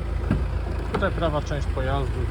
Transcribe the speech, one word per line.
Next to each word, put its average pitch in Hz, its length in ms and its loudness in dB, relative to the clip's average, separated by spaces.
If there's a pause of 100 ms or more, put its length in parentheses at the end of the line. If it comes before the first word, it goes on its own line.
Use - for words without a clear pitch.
(920)
Tutaj 196 180 2
prawa 151 320 2
część 143 240 0
pojazdu, 127 520 0 (120)